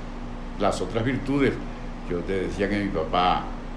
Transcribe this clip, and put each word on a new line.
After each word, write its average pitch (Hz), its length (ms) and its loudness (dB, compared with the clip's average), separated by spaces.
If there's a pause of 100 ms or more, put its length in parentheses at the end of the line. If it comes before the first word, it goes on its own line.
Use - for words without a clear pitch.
(600)
las 98 200 4
otras 104 240 0
virtudes. 131 500 2 (540)
Yo 87 120 0
te 95 220 0
decía 92 260 0
que 104 100 0
mi 101 120 0
papá 87 520 4 (340)